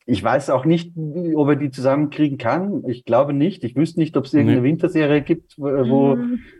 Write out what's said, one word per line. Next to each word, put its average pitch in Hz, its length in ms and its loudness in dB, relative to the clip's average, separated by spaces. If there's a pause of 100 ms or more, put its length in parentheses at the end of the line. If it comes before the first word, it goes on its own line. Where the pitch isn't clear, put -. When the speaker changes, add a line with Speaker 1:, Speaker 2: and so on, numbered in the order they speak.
Speaker 1:
ich 104 180 -2
weiß 127 260 0
auch 131 140 0
nicht, 165 320 0
wie, 160 400 -4
ob 143 140 2
er 147 80 4
die 139 140 -4
zusammenkriegen 139 680 0
kann. 151 500 -2
Ich 120 160 -8
glaube 135 300 2
nicht. 151 320 -2
Ich 120 100 -6
wüsste 165 240 -2
nicht, 156 160 0
ob 139 100 0
es - 80 -16
irgendeine 143 280 4
Speaker 2:
Nee. 120 80 2
Speaker 1:
Winterserie 156 520 2
gibt, - 360 -4
wo, 143 80 -8
wo, 139 500 2
Speaker 3:
Mhm. 240 240 -4 (200)